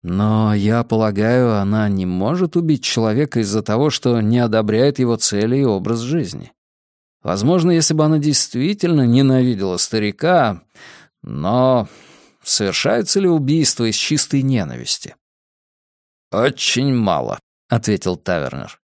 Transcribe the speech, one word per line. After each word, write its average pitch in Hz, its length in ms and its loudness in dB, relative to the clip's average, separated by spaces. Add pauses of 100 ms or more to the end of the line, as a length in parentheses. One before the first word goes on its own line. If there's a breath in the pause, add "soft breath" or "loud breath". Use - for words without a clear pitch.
«Но, 107 500 2
я 107 300 2
полагаю, 110 720 0
она 104 340 0
не 95 160 -2
может 123 500 -2
убить 160 280 0
человека 113 580 0
из-за 104 200 -2
того, 127 280 0
что 120 320 0
не 113 180 2
одобряет 113 600 2
его 117 180 0
цели 110 400 0
и 139 80 2
образ 107 340 0
жизни. 117 540 -6 (680)
Возможно, 160 500 2
если 165 220 2
бы 156 120 2
она 156 120 4
действительно 151 880 0
ненавидела 123 720 2
старика, 110 840 0 (600 loud breath)
но 113 680 0 (540 loud breath)
совершаются - 760 -2
ли 190 80 2
убийства 147 600 0
из 107 60 -4
чистой - 460 -2
ненависти?» 98 760 -4 (1160)
«Очень 131 600 0
мало», 80 460 -2 (280)
ответил 104 480 -2
Тавернер. 71 640 -6 (120)